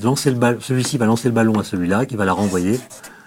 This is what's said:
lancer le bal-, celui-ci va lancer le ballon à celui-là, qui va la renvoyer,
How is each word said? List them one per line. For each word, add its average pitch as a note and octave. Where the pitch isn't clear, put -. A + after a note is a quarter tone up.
lancer C#3
le B2
bal-, A#2
celui-ci B2+
va A#2
lancer A#2
le A2+
ballon A2+
à G2+
celui-là, G2
qui A#2+
va G#2
la F#2
renvoyer, F#2+